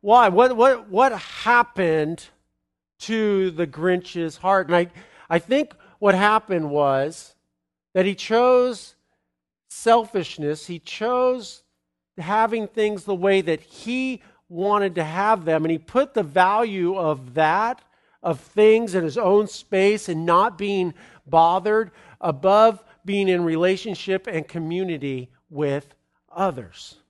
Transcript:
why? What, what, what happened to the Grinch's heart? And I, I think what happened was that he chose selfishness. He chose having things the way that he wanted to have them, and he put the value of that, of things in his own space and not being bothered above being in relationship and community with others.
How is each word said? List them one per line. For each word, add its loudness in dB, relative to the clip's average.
why? 6
What, 4
what, 2
what 2
happened -2
to 0
the -4
Grinch's -4
heart? 0
And 2
I, 2
I 0
think -2
what 4
happened 0
was -2
that 2
he -2
chose 0
selfishness. -2
He -12
chose -4
having -2
things -4
the -4
way 2
that -2
he -8
wanted 0
to -4
have -2
them, 0
and -2
he -4
put -2
the 0
value 0
of -4
that, 0
of -4
things 2
in 0
his -4
own 2
space -2
and -6
not 2
being -4
bothered 2
above 2
being -2
in 0
relationship -4
and -8
community -8
with -6
others. -8